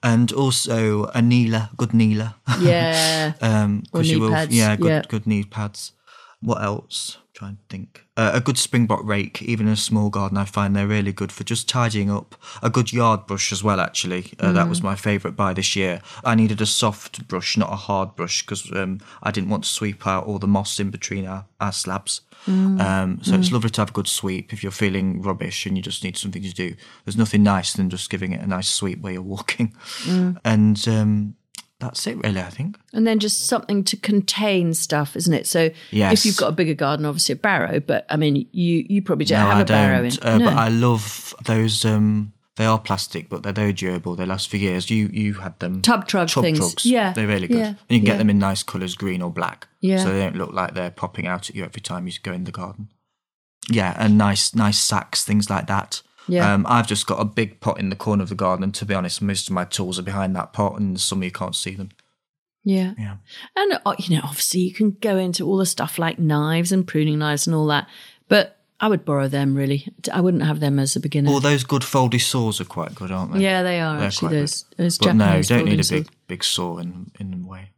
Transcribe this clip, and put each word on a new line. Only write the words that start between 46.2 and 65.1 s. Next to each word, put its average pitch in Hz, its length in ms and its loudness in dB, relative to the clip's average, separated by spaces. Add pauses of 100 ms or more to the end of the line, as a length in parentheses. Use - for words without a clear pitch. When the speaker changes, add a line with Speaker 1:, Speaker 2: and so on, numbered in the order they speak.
Speaker 1:
Tub 180 140 0
Speaker 2:
things. 160 160 2
Speaker 1:
trugs. 170 260 -2
Speaker 2:
Yeah. 226 280 2
Speaker 1:
They're 139 120 0
really 101 220 0
good. 240 100 2
Speaker 2:
Yeah. 220 120 0
Speaker 1:
And 202 80 -10 (120)
you 120 80 4
can 104 80 6
get 104 80 6
Speaker 2:
Yeah. 104 60 0
Speaker 1:
them 107 100 4
in 101 80 6
nice 98 240 2
colours, 90 320 -6
green 92 300 -4
or 87 80 -6
black. 87 360 -6 (120)
Speaker 2:
Yeah. 190 240 2
Speaker 1:
So 98 100 2
they 98 60 0
don't 95 160 -2
look 90 180 -6
like 90 220 -4
they're 90 160 -6
popping 87 340 -8
out 90 240 -6
at - 60 -14
you 98 80 -6
every - 180 -12
time 90 240 -8
you 87 160 -8
go 98 100 -8
in 90 120 -6
the - 80 -8
garden. 98 380 -10 (800)
Yeah, 101 280 0
and 107 220 6
nice, 101 340 2
nice 104 240 2
sacks, - 460 -2
things 104 260 0
like 98 160 -2
that. - 360 -4 (260)
Speaker 2:
Yeah. 175 260 2
Speaker 1:
Um, 101 160 2
I've 120 180 4
just 104 200 -2
got 98 120 -2
a 110 60 0
big 104 360 -4
pot - 180 -2
in 98 100 -4
the 98 60 -8
corner 101 280 0
of 90 60 -6
the 101 60 -6
garden, 92 280 0
and 98 120 -2
to - 100 -8
be 101 80 -2
honest, 90 280 -2
most 101 280 -2
of 98 40 -2
my 90 120 0
tools 92 320 -4
are 92 60 -6
behind 95 320 -2
that - 180 -6
pot, 101 240 0
and 101 120 -2
in 92 40 -2
the 92 60 -4
summer 95 260 -2
you 90 60 -6
can't 92 240 -8
see - 200 -6
them. 95 140 -12 (760)
Speaker 2:
Yeah. 190 340 0
Speaker 1:
Yeah. 101 180 -8 (400)
Speaker 2:
And, 392 300 0
uh, 202 120 0
you 175 180 0
know, 147 80 0
obviously 147 380 -2
you 185 120 0
can 214 180 2 (100)
go 208 160 2